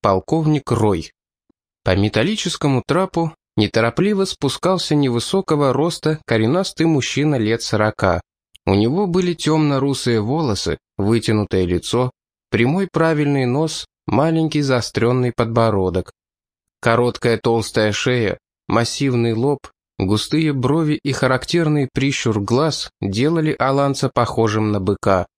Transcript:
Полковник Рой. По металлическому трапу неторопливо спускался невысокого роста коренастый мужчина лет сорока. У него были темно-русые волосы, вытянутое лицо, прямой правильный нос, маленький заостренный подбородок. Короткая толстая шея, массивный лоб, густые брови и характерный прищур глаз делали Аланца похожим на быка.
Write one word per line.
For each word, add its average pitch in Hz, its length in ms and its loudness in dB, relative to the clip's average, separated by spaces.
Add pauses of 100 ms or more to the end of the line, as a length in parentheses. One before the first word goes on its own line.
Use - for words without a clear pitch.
Полковник 151 680 0
Рой. 104 400 0 (720)
По 92 120 2
металлическому 131 880 0
трапу 170 480 -2 (220)
неторопливо 156 680 0
спускался - 680 -2
невысокого 143 800 0
роста 156 540 -2
коренастый 127 580 0
мужчина 147 520 0
лет 110 260 0
сорока. 107 580 0 (460)
У 95 80 2
него 131 320 2
были 180 260 0
темно-русые 139 880 0
волосы, 113 560 -2 (220)
вытянутое 104 680 2
лицо, 117 460 -2 (400)
прямой 147 420 0
правильный 147 540 2
нос, 151 400 -2 (180)
маленький 156 560 0
заостренный 123 760 0
подбородок. 104 800 0 (680)
Короткая 117 560 2
толстая 113 540 0
шея, 117 440 -2 (320)
массивный 117 640 0
лоб, 127 280 -2 (380)
густые 123 540 0
брови 147 500 0
и 139 100 -4
характерный 147 760 0
прищур 127 480 -2
глаз 123 520 0 (100)
делали 147 580 0
Аланца 139 520 0
похожим 110 600 0
на 104 60 0
быка. 95 460 0 (140)